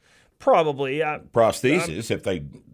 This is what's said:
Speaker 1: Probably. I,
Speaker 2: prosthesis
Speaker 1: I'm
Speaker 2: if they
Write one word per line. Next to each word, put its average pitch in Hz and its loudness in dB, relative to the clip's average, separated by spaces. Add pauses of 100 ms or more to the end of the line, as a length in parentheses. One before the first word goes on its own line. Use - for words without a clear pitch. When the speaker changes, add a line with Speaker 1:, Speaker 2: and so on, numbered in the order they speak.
(400)
Speaker 1:
Probably. 151 0
I, 151 -6
Speaker 2:
prosthesis 117 0
Speaker 1:
I'm 104 -2
Speaker 2:
if - -14
they 92 -4 (300)